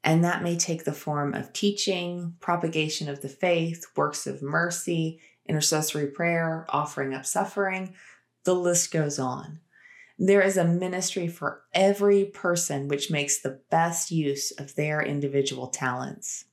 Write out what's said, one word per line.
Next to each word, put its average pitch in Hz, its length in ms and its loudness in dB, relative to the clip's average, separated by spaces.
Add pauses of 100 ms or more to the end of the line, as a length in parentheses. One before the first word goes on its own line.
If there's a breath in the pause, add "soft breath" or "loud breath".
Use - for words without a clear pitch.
and 165 200 6
that 175 180 2
may 175 160 0
take 165 280 -4
the 151 60 0
form 147 440 -4
of - 180 -8
teaching, 175 840 -2
propagation 160 680 -2
of 139 140 -8
the 139 80 -8
faith, 165 560 0 (100)
works 147 300 -2
of 135 160 -6
mercy, 165 800 -2 (260 soft breath)
intercessory 151 640 0
prayer, 165 640 -2
offering 143 440 -2
up 135 140 -8
suffering. 190 680 -2 (500 loud breath)
The 185 120 4
list 175 360 2
goes 147 280 0
on. 131 400 -6 (580 loud breath)
There 196 240 6
is 196 160 4
a 170 80 4
ministry 180 640 0
for - 340 -6 (100)
every 202 540 6
person 170 640 -2
which 143 240 -2
makes 143 260 0
the - 320 -8
best 165 400 2
use 143 400 0
of - 240 -12
their 151 260 -2
individual 139 680 -2
talents. - 840 -6